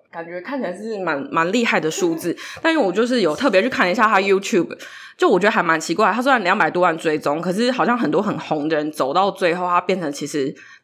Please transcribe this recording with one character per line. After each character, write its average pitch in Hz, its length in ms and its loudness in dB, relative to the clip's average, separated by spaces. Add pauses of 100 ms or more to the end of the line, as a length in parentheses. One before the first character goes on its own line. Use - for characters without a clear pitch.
感 170 160 -12
觉 175 160 -12
看 247 160 -8
起 233 80 -4
来 180 80 -6
是 214 260 -8
蛮， 156 300 -4
蛮 165 220 0
厉 233 140 2
害 214 140 0
的 156 120 -2
数 165 240 -2
字。 165 200 -6 (260)
但 320 100 2
因 320 80 2
为 233 60 2
我 180 60 0
就 214 140 0
是 247 140 0
有 156 160 2
特 269 140 0
别 190 120 6
去 240 80 0
看 208 200 0
一 175 40 0
下 220 140 4
他 196 140 4
YouTube， 190 560 0 (400)
就 370 100 4
我 220 100 6
觉 185 80 2
得 214 60 6
还 220 100 2
蛮 165 160 2
奇 160 160 -4
怪， 185 200 4
他 240 80 -2
虽 269 100 2
然 247 100 4
两 185 160 2
百 160 140 2
多 180 100 0
万 170 160 2
追 156 220 0
踪， 151 220 -2
可 180 100 -2
是 226 180 0
好 247 160 0
像 240 120 2
很 190 120 -2
多 156 120 2
很 202 180 -4
红 156 300 -4
的 160 80 0
人 151 160 -2
走 139 200 -2
到 190 160 2
最 185 240 0
后， 180 140 -4
他 175 140 2
变 190 180 -2
成 160 100 -4
其 147 160 -8
实 143 300 -4 (280)